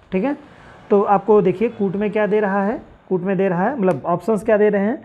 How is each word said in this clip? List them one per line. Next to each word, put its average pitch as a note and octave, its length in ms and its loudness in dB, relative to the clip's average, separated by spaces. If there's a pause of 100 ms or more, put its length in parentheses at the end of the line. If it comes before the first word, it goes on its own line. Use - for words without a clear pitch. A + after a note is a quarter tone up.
(120)
ठीक F#3+ 120 -2
है। C#4+ 120 -2 (540)
तो G3+ 120 4
आपको G#3 400 4
देखिए F#3 260 0
कूट G3+ 280 -4
में G#3 140 -2
क्या G#3+ 160 -2
दे G#3 140 0
रहा G3+ 240 -2
है, A3+ 160 -4 (280)
कूट F#3 120 -2
में F#3+ 160 -2
दे G3 120 0
रहा F#3 200 -2
है, C#4 100 -6
मतलब F3+ 280 0
ऑप्शंस F3+ 380 -2
क्या A3 120 2
दे G#3 120 4
रहे G3+ 140 0
हैं। A#3 220 -4